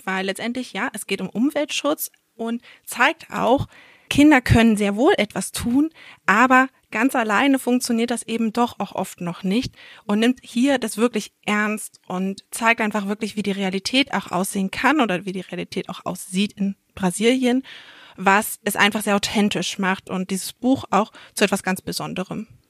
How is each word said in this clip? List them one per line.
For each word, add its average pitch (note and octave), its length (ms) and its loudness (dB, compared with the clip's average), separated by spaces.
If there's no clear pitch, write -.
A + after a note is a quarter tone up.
weil F#3+ 220 -4
letztendlich, A#3+ 480 -6
ja, G#3+ 180 -4
es - 140 -12
geht G3 160 -4
um F#3 80 -6
Umweltschutz D4 800 -2
und A#3 240 -6
zeigt - 460 -2
auch, G#3+ 360 0
Kinder D4 300 6
können A3+ 360 6
sehr G3+ 200 -2
wohl D4 200 4
etwas - 360 -4
tun, C#4 380 0
aber B3+ 420 6
ganz A#3 240 0
alleine A#3+ 440 2
funktioniert B3 520 0
das A#3 120 -4
eben A3+ 300 -2
doch A#3+ 260 -2
auch G3 140 -6
oft - 280 -8
noch E3+ 220 -8
nicht G3 320 -2
und G#3 140 2
nimmt B3 220 2
hier C4 360 0
das A3 180 -6
wirklich A3 360 -2
ernst G#3+ 640 -4
und F#3+ 440 -6
zeigt A#3 300 0
einfach G#3 260 -2
wirklich, G3+ 300 -6
wie G#3 60 -2
die G3 100 -2
Realität G3 600 -2
auch - 160 -6
aussehen F#3+ 400 -2
kann C#4+ 300 2
oder G3 260 -2
wie F3+ 60 -6
die F#3+ 80 -8
Realität F3 500 -10
auch - 160 -14
aussieht F#3 480 -4
in G3 220 -4
Brasilien, B3 720 2
was G3 480 2
es G3+ 120 0
einfach G#3 260 2
sehr G3+ 140 2
authentisch G3+ 600 0
macht F#3+ 320 -2
und F#3 200 -4
dieses F#3+ 220 -6
Buch B3 380 0
auch G#3 220 0
zu - 100 0
etwas G3 180 0
ganz F#3 200 -4
Besonderem. E3+ 640 -8